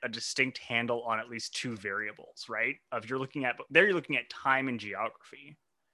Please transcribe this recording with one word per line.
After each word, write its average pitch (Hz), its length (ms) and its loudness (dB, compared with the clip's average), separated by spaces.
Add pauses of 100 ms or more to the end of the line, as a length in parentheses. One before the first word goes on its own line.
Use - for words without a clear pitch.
a 127 60 0
distinct 127 500 -2
handle 117 440 0
on 113 160 0
at 117 100 -6
least 117 260 -8
two 120 220 -4
variables, 104 720 -6
right? 117 280 0 (160)
Of 113 160 -4
you're 131 100 -2
looking 135 260 -4
at, 123 120 0 (140)
there 160 140 10
you're 202 100 6
looking 151 220 0
at 120 140 -2
time 135 380 2
and 123 100 -2
geography. 113 800 -8 (380)